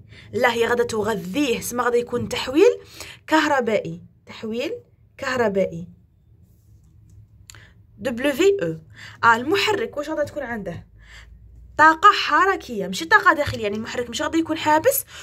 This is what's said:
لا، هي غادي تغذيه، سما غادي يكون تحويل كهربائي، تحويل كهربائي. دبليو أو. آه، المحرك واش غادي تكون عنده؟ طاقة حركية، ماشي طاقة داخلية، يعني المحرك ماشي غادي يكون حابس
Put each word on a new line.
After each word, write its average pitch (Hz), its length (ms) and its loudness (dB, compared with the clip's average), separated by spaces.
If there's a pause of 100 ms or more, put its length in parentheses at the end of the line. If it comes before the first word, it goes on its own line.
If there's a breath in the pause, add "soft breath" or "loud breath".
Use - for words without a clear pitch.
(340 loud breath)
لا، 240 200 2
هي 233 140 0
غادي 240 160 2
تغذيه، 220 760 -2
سما 240 240 -4
غادي 240 140 2
يكون 240 320 -4
تحويل 294 500 4 (480 loud breath)
كهربائي، 247 720 0 (240)
تحويل 240 480 -8 (440)
كهربائي. 196 720 -2 (2000 loud breath)
دبليو 269 640 0
أو. 165 160 -4 (460 loud breath)
آه، 226 120 6
المحرك 294 640 -2
واش 294 120 -8
غادي 294 220 -4
تكون 285 120 -8
عنده؟ 196 440 -10 (920 loud breath)
طاقة 320 340 6
حركية، 302 760 0
ماشي 190 180 -6
طاقة 370 280 4
داخلية، 254 300 -4
يعني 208 120 -2
المحرك 240 320 -8
ماشي 240 160 -6
غادي 302 140 -2
يكون 330 200 -2
حابس 311 480 2 (180 loud breath)